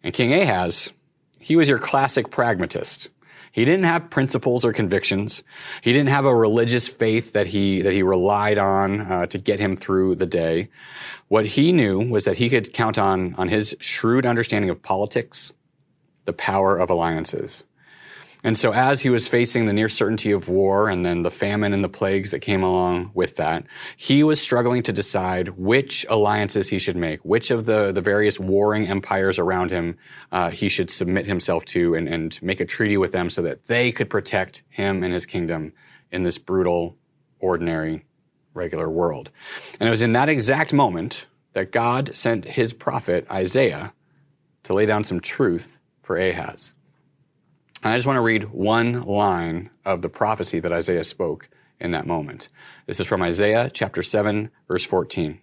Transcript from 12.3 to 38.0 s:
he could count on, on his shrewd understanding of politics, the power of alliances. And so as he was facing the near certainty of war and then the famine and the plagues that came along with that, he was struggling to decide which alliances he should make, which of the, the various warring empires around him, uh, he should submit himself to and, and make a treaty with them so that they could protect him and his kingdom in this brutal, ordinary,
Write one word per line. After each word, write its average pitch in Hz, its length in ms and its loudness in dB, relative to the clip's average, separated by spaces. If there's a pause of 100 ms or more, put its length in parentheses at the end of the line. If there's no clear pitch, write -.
he 117 120 2
could 120 220 0
count 110 260 0
on, 95 360 0
on 92 140 -2
his 107 300 0
shrewd 123 480 0
understanding 117 440 0
of 80 120 -6
politics, - 680 -4 (720)
the - 80 -4
power 98 440 2
of 90 140 0
alliances. 85 720 -2 (840)
And 110 120 2
so 113 160 2
as 135 260 4
he 139 80 0
was 120 180 2
facing 120 380 2
the 107 80 2
near 107 160 2
certainty 107 420 0
of 95 200 0
war 98 400 2
and 90 160 0
then 87 160 0
the 82 80 0
famine 104 420 -2
and 101 100 0
the 92 60 -2
plagues 98 420 -2
that - 100 -4
came 98 220 0
along 90 520 0
with 90 220 -2
that, 82 280 -2 (320)
he 139 260 2
was 151 160 4
struggling 123 440 2
to 110 100 -2
decide 92 560 -2
which 104 640 0
alliances 104 580 2
he 98 100 -2
should 90 160 -2
make, 80 300 -4
which 107 260 0
of 117 140 0
the, 107 260 2
the 92 120 -2
various 104 360 2
warring 101 480 2
empires 95 520 0
around 90 320 0
him, 85 260 -4 (340)
uh, 90 200 0
he 95 180 -2
should 92 220 -2
submit 90 340 0
himself 90 400 -2
to 85 300 0
and, 82 120 -2
and 80 360 -6
make 95 180 -4
a 90 60 -2
treaty 104 320 0
with 90 140 0
them 90 180 -2
so - 100 -6
that 78 240 -6
they 120 260 0
could 110 200 -4
protect 95 580 -4
him 98 340 -2
and 90 120 -2
his 85 100 -4
kingdom 80 480 -6 (400)
in 90 120 -4
this 87 120 -2
brutal, 87 600 0 (420)
ordinary, 82 640 -2 (480)